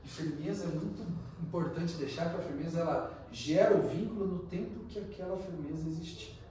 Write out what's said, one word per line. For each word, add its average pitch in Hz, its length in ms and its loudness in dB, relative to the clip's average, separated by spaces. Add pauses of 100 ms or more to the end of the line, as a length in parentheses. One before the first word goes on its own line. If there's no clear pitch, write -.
E - 60 -14
firmeza 165 560 -2
é - 20 0
muito 165 340 -2 (400)
importante 165 520 0
deixar 165 360 -2
que - 120 -2
a - 0 -
firmeza, 160 400 -2
ela - 500 0
gera 175 460 8
o - 100 6
vínculo 202 400 0
no 175 120 0
tempo - 460 -4
que - 140 -6
aquela 185 380 -4
firmeza 160 500 -4
existir. 165 480 -6 (140)